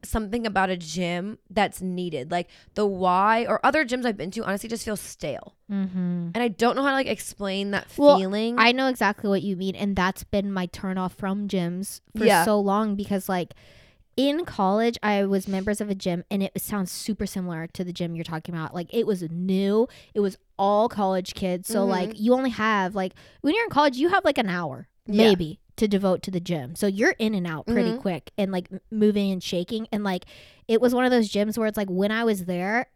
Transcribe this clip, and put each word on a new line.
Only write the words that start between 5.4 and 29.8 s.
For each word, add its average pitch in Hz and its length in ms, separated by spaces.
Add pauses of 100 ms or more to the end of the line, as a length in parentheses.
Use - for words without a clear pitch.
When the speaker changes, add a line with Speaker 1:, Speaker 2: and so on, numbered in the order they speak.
Speaker 2:
Mm-hmm. 180 640
Speaker 1:
And 220 100
I 240 60
don't 233 260
know 254 80
how 285 60
to, 269 60
like, 269 120
explain 196 640
that 190 240
Speaker 2:
Well, 190 220
Speaker 1:
feeling. 208 400
Speaker 2:
I 240 160
know 262 140
exactly 214 420
what 190 140
you 196 120
mean, 190 220
and 202 180
that's 190 300
been 202 260
my 190 140
turn 185 320
off 185 160
from 202 340
gyms 185 540 (160)
for 220 80
Speaker 1:
Yeah. 185 180
Speaker 2:
so 214 160
long 202 380
because, 196 320
like, 180 240 (640)
in 285 260
college, 226 580
I 208 220
was 196 240
members 196 320
of 208 100
a 196 60
gym, 180 340
and 196 140
it 196 80 (100)
sounds 196 300
super - 340
similar 175 420
to - 180
the 175 80
gym 170 200
you're 165 120
talking 160 280
about. 160 220
Like, 175 180
it 226 140
was 185 240
new. 190 560 (260)
It 214 60
was 202 180 (220)
all 208 300
college 190 440
kids. 180 360
So, 226 140
Speaker 1:
Mm-hmm. - 80
Speaker 2:
like, 202 280
you 220 140
only 262 160
have, 214 440
like, 196 200 (260)
when 302 160
you're 466 80
in 427 60
college, 285 260
you 285 140
have, 381 160
like, 311 120
an 214 120
hour, 165 400 (180)
Speaker 1:
Yeah. 202 80 (140)
Speaker 2:
maybe, 175 320 (140)
to 214 120
devote 190 340
to - 80
the 185 100
gym. 170 360
So - 100
you're 208 320
in 220 160
and 180 140
out 156 180
pretty 240 280
Speaker 1:
Mm-hmm. - 80
Speaker 2:
quick - 360
and, 196 140
like, 180 200
m-, 190 80 (120)
moving 208 400
and 185 100
shaking. 214 500